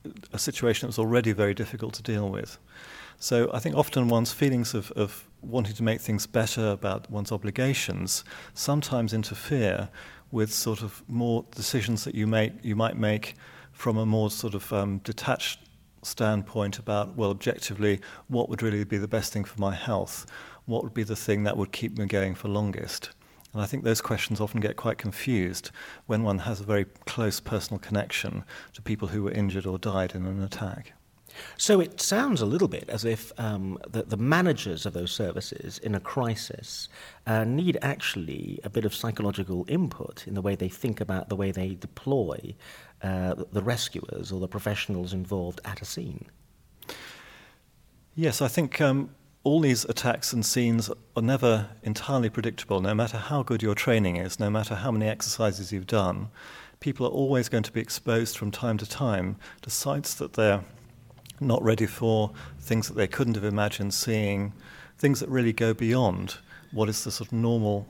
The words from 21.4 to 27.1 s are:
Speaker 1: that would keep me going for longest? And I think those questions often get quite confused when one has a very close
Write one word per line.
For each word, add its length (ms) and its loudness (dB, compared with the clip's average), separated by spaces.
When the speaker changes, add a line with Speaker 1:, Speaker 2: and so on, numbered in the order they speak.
Speaker 1:
that 120 0
would 160 -2
keep 240 -4
me 80 -2
going 300 0
for 140 -8
longest? 640 -2
And 80 -2
I 40 -2
think 160 -6
those 200 2
questions 400 -2
often 180 -2
get 160 0
quite 220 -2
confused 720 -2
when 180 0
one 180 2
has 200 -4
a 40 -10
very 200 2
close 340 -2